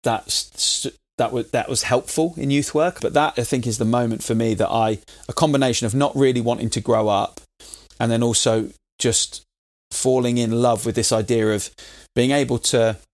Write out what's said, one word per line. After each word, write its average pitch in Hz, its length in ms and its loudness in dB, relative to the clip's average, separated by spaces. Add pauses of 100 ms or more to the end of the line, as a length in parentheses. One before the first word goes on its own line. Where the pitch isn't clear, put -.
that's, - 840 -4 (300)
that 117 160 0
was, 120 180 -4
that 117 180 -2
was 117 140 -2
helpful 156 540 0
in 139 140 -2
youth 143 220 0
work. 160 280 0
But 139 120 -2
that, 147 240 0
I 120 60 -2
think, 120 240 -2
is 110 100 -2
the 120 80 -2
moment 117 380 0
for 120 100 -2
me 113 220 0
that - 140 0
I, 110 300 0 (280)
a - 60 -10
combination 135 520 2
of 104 80 -2
not 143 220 0
really 131 260 2
wanting 117 300 -2
to 113 100 -4
grow 110 280 2
up 101 320 -2 (580)
and 117 100 0
then 117 140 2
also 113 460 0 (280)
just - 460 -2 (480)
falling 123 460 0
in 117 240 0
love 117 240 2
with 113 100 -2
this 117 160 0
idea 110 380 2
of 104 200 -2 (460)
being 123 160 2
able 139 260 0
to 113 380 2 (180)